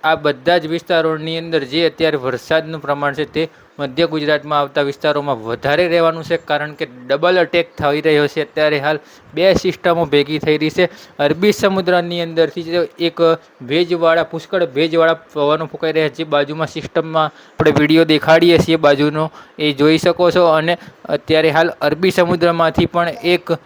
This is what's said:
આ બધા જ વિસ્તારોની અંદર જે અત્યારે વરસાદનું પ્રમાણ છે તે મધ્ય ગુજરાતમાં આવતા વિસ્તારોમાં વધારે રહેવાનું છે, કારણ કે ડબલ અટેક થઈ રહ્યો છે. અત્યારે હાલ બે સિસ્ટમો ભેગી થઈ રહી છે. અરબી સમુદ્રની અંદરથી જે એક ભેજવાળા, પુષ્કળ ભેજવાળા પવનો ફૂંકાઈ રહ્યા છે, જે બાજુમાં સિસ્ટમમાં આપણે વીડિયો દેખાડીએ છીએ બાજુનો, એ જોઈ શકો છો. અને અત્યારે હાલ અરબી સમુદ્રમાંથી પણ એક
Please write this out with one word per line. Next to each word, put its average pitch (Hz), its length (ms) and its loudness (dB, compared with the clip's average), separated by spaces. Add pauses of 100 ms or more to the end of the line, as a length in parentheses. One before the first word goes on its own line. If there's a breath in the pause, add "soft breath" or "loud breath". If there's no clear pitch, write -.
આ 160 100 2
બધા 151 440 0
જ 156 80 -4
વિસ્તારોની 160 720 -2
અંદર 165 260 -4
જે 156 220 -2
અત્યારે 156 300 0
વરસાદનું 156 640 -4
પ્રમાણ 143 320 -4
છે 151 100 -4
તે 156 240 -6 (300 soft breath)
મધ્ય 143 280 -2
ગુજરાતમાં 151 540 -2
આવતા 143 220 -2
વિસ્તારોમાં 143 640 -4
વધારે 143 440 -2
રહેવાનું 165 360 0
છે, 160 120 -4
કારણ 151 360 -6
કે 147 160 -10 (180)
ડબલ 165 340 0
અટેક 175 360 -2
થઈ 147 240 0
રહ્યો 151 260 2
છે. 151 160 -4
અત્યારે 151 360 0
હાલ 151 200 -2 (360 loud breath)
બે 175 200 4
સિસ્ટમો 170 500 0
ભેગી 147 340 0
થઈ 151 200 0
રહી 156 120 -2
છે. 180 140 2 (340 loud breath)
અરબી 156 340 2
સમુદ્રની 180 680 0
અંદરથી 165 420 -2
જે 165 260 -4 (100)
એક 170 220 -2 (420 soft breath)
ભેજવાળા, 165 600 0
પુષ્કળ 165 440 -4
ભેજવાળા 160 480 0
પવનો 151 520 -4
ફૂંકાઈ 160 260 -6
રહ્યા 160 160 0
છે, - 60 -10
જે 165 100 -8
બાજુમાં 151 420 -2
સિસ્ટમમાં 160 600 -4
આપણે - 440 -2
વીડિયો 151 340 4
દેખાડીએ 160 540 4
છીએ 165 180 2
બાજુનો, 147 560 0 (260 loud breath)
એ 151 140 0
જોઈ 151 260 2
શકો 175 320 2
છો. 175 160 4
અને 160 320 2 (260 loud breath)
અત્યારે 156 460 0
હાલ 160 300 2
અરબી 151 300 0
સમુદ્રમાંથી 170 760 0
પણ 170 220 -2
એક 175 420 -2 (160)